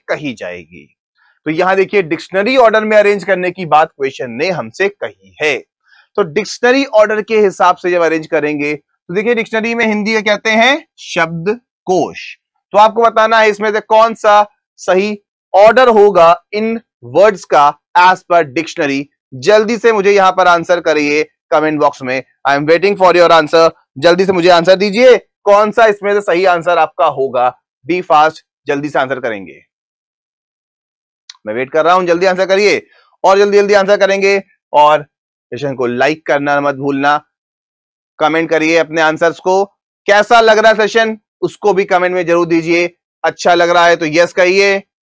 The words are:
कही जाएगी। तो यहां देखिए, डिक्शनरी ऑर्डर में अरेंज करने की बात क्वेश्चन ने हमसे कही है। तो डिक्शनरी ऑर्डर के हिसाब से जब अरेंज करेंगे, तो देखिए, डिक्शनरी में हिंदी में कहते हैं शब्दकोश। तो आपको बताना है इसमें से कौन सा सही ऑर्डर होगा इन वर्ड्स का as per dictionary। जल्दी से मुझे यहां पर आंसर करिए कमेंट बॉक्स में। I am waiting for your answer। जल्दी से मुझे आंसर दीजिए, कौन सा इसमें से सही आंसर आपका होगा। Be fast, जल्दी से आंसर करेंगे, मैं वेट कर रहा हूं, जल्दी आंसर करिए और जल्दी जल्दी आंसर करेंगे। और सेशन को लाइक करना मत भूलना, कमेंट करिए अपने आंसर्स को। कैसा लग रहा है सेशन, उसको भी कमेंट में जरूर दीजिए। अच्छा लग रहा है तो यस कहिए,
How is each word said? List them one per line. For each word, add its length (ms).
कही 260
जाएगी। 520
तो 60
यहां 240
देखिए, 260
डिक्शनरी 560
ऑर्डर 260
में 140
अरेंज 260
करने 280
की 140
बात 240
क्वेश्चन 420
ने 180
हमसे 400
कही 540
है। 140
तो 60
डिक्शनरी 600
ऑर्डर 360
के 180
हिसाब 360
से 160
जब 100
अरेंज 260
करेंगे, 480
तो 380
देखिए, 220
डिक्शनरी 400
में 100
हिंदी 280
में 100
कहते 280
हैं 360
शब्दकोश। 1300
तो 40
आपको 260
बताना 360
है 100
इसमें 220
से 80
कौन 360
सा 300
सही 380
ऑर्डर 360
होगा 460
इन 260
वर्ड्स 400
का 220
as 240
per 180
dictionary। 500
जल्दी 440
से 160
मुझे 180
यहां 200
पर 160
आंसर 320
करिए 440
कमेंट 280
बॉक्स 220
में। 220
I 20
am 160
waiting 300
for 160
your 180
answer। 380
जल्दी 280
से 60
मुझे 180
आंसर 260
दीजिए, 420
कौन 280
सा 140
इसमें 280
से 80
सही 240
आंसर 320
आपका 340
होगा। 400
Be 180
fast, 380
जल्दी 220
से 100
आंसर 200
करेंगे, 400
मैं 80
वेट 180
कर 140
रहा 80
हूं, 120
जल्दी 200
आंसर 200
करिए 360
और 140
जल्दी 200
जल्दी 160
आंसर 240
करेंगे। 440
और 300
सेशन 240
को 100
लाइक 420
करना 340
मत 140
भूलना, 420
कमेंट 300
करिए 280
अपने 240
आंसर्स 380
को। 240
कैसा 340
लग 160
रहा 140
है 60
सेशन, 400
उसको 320
भी 120
कमेंट 300
में 100
जरूर 200
दीजिए। 440
अच्छा 300
लग 160
रहा 180
है 80
तो 100
यस 280
कहिए, 440